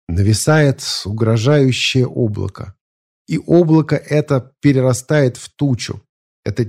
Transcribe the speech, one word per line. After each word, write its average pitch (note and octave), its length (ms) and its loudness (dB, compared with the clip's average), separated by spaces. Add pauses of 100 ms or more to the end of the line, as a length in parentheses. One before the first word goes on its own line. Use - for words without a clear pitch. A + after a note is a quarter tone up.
нависает A#2+ 760 2 (240)
угрожающее B2 1000 0
облако. G2+ 720 -6 (500)
И D#3+ 120 -4
облако D#3 580 2
это D3 640 -2
перерастает C3 760 2
в - 120 -18
тучу. - 520 -4 (440)
Это G#2 240 -4